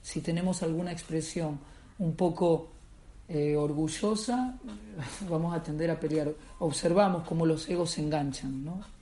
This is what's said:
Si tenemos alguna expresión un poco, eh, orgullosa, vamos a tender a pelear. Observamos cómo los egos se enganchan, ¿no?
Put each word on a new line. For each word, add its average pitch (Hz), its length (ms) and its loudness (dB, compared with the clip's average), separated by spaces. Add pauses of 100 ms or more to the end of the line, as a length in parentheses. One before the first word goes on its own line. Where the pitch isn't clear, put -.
Si - 180 -6
tenemos 175 420 0
alguna 170 300 0
expresión 156 640 -4 (400)
un 165 160 0
poco, 170 540 4 (600)
eh, 147 280 2
orgullosa, 208 1000 0 (720)
vamos 165 260 2
a 165 80 -2
tender 160 280 0
a 160 100 0
pelear. 151 320 0 (280)
Observamos 175 680 4
cómo 165 180 2
los 160 240 2
egos 175 240 2
se 160 100 -4
enganchan, 139 600 -2
¿no? 180 160 -6 (220)